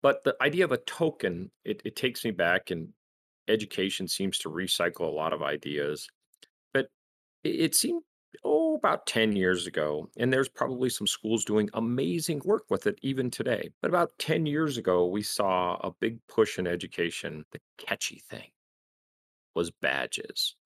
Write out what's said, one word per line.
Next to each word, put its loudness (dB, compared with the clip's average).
But 4
the 2
idea 4
of 0
a 2
token, -2
it, -4
it -8
takes -2
me 0
back, 2
and -6
education 0
seems -2
to -6
recycle -2
a -2
lot 0
of -4
ideas, -4
but 0
i-, -2
it 0
seemed, 0
oh, 4
about 0
ten 2
years 2
ago, -2
and 2
there's 2
probably -2
some -4
schools 0
doing 2
amazing -2
work 0
with 0
it 0
even -2
today, -2
but 0
about 2
ten 0
years 0
ago, 4
we 0
saw 0
a -6
big 0
push 2
in 0
education, -4
the -14
catchy -6
thing -14
was 0
badges -4